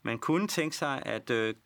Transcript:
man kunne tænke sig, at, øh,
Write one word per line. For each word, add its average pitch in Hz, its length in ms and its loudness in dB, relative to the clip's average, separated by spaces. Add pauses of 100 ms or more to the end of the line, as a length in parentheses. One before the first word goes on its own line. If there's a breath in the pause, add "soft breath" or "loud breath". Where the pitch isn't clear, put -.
man 113 140 -2
kunne 180 280 2
tænke 156 280 0
sig, 139 300 -2
at, 110 240 -4
øh, 113 240 2 (120)